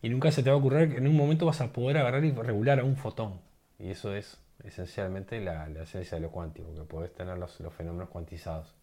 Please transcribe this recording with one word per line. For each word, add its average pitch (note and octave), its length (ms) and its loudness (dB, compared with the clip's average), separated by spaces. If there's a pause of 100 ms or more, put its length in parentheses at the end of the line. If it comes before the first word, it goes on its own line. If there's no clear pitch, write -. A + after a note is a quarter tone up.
y A2+ 60 0
nunca C3 220 4
se C#3+ 120 2
te C3 60 4
va C#3 80 8
a - 20 6
ocurrir C#3 300 6
que C#3 80 -2
en C3 100 2
un D3+ 80 6
momento D#3 300 6
vas D#3 160 2
a A#2+ 100 -2
poder C3 260 2
agarrar C#3 280 2
y D#3 60 4
regular A#2+ 480 2
a A#2+ 40 0
un C3+ 140 2
fotón, G#2+ 420 -6 (400)
y F#2 100 -8
eso G2 240 -6
es G#2 240 -10 (260)
esencialmente F#2+ 760 -8
la, D#2+ 280 -6
la D#2 120 -10
esencia F2 360 -8
de D#2+ 40 -4
lo D#2+ 80 -6
cuántico, E2 460 -10
que D#2 60 -10
podés D#2+ 340 -10
tener F2+ 200 -8
los, F2 260 -10
los E2 120 -10
fenómenos E2+ 360 -8
cuantizados. E2 720 -12